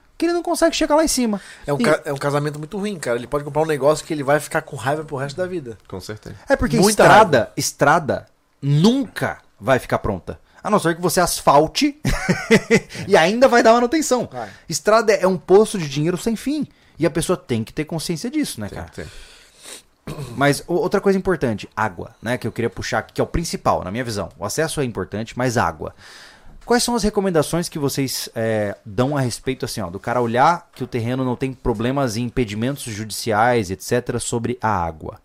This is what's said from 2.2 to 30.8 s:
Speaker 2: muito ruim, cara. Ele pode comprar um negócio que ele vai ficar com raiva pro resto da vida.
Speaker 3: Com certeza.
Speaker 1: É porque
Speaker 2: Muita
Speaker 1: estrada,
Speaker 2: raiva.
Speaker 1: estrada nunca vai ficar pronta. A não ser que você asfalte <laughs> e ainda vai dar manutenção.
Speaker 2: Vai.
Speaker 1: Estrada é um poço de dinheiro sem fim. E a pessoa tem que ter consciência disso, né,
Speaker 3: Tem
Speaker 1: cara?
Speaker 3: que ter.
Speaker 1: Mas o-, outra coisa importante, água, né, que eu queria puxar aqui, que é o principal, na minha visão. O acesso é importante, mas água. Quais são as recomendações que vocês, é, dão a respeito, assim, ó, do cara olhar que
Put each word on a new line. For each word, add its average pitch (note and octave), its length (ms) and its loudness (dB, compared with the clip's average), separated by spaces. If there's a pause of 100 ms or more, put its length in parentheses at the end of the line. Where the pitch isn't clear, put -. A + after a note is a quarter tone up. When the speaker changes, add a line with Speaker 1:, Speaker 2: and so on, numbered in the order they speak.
Speaker 2:
muito D3+ 220 -10
ruim, G3+ 180 -6
cara. B2+ 200 -2
Ele A#2+ 100 -10
pode C#3+ 160 -4
comprar D3+ 180 -2
um D#3+ 60 0
negócio D#3 360 2
que - 80 -10
ele D3 120 -4
vai D3 160 2
ficar D3+ 240 -4
com - 120 -14
raiva C#3+ 280 -4
pro D3+ 120 -10
resto C#3 220 -8
da F#3 80 -4
vida. D3 320 -10 (100)
Speaker 3:
Com F#2+ 120 -12
certeza. G#2 380 -14 (120)
Speaker 1:
É C#4 60 4
porque - 220 0
Speaker 2:
Muita G3+ 260 6
Speaker 1:
estrada, F#3 340 8
Speaker 2:
raiva. G#2+ 180 0
Speaker 1:
estrada C#3+ 680 0 (340)
nunca D3+ 800 2 (240)
vai B2 160 4
ficar - 220 -2
pronta. F2+ 400 -6 (240)
A F#3 80 -4
não G#3 80 4
ser E3 160 0
que F3 60 -12
você F3+ 200 0
asfalte D#3+ 800 4 (500)
<laughs> - 580 2
e G3 80 6
ainda G#3 320 6
vai A#3 140 4
dar A3+ 120 8
manutenção. B3 580 0
Speaker 2:
Vai. A#2 180 -10 (180)
Speaker 1:
Estrada G#3+ 460 2
é F3 140 2
um F#3+ 100 0
poço G#3 400 4
de D#3+ 100 -4
dinheiro D3+ 300 -2
sem A3+ 180 -4
fim. C#4+ 320 -4 (300)
E D3+ 80 0
a E3+ 60 0
pessoa E3+ 260 -2
tem A2+ 260 -2
que - 80 -10
ter D#3 140 -6
consciência E3+ 460 -6
disso, D4+ 280 -4
né, G#2 100 -8
Speaker 3:
Tem - 100 -12
Speaker 1:
cara? E2+ 100 -12
Speaker 3:
que - 140 -20
ter. E2+ 40 -12 (1300)
Speaker 1:
Mas C#3+ 300 2
o-, F3 80 -2
outra F3+ 260 0
coisa G3 180 2
importante, D3 560 -2
água, G2 460 -4
né, A#2+ 160 -2
que A#2+ 100 -8
eu G#2+ 40 -4
queria A#2 180 -4
puxar A2+ 300 -4
aqui, - 140 -8
que - 80 -2
é - 20 0
o A2+ 40 -2
principal, B2+ 560 -2
na F2+ 80 -8
minha A#2+ 140 -6
visão. G2+ 240 -6 (100)
O F2 60 -6
acesso D3+ 340 -4
é C#3 60 -2
importante, G#2 520 -8
mas B2 200 -2
água. E2 360 -2 (720)
Quais A#3+ 180 2
são A#3+ 120 -2
as A3 80 -2
recomendações F3+ 680 0
que - 80 -10
vocês, C#3 560 -4
é, A2 420 -2 (100)
dão A#2+ 320 -2
a C#3 40 0
respeito, B2+ 440 -4
assim, - 160 -8
ó, F2+ 80 -8
do F#2+ 100 -10
cara A#2+ 220 -2
olhar B2+ 520 2
que - 100 -12